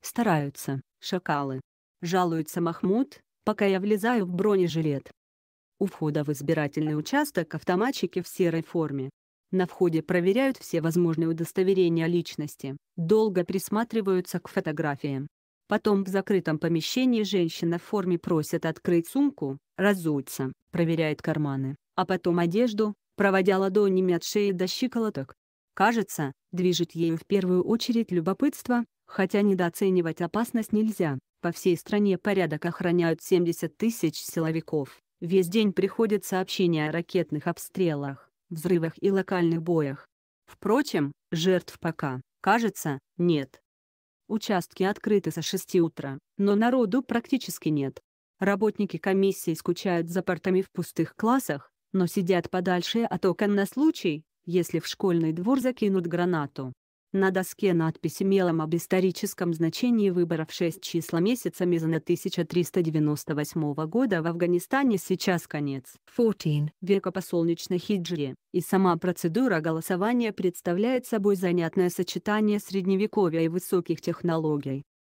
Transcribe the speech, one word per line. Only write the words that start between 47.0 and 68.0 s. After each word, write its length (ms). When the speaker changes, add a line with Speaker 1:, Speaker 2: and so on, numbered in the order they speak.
Speaker 1:
практически 680
нет. 320
Работники 560
комиссии 580
скучают 560
за 120
партами 400
в 100
пустых 420
классах, 560
но 160
сидят 420
подальше 540
от 200
окон 300
на 120
случай, 580
если 340
в 80
школьный 440
двор 280
закинут 480
гранату. 640
На 180
доске 420
надписи 520
мелом 360
об 140
историческом 800
значении 560
выборов 420
шесть 300
числа 360
месяца 460
Мизана 340
тысяча 460
триста 380
девяносто 520
восьмого 520
года 360
в 40
Афганистане 720
сейчас 480
конец 480
Speaker 2:
Fourteen. 540
Speaker 1:
века 300
по 100
солнечной 560
хиджре, 560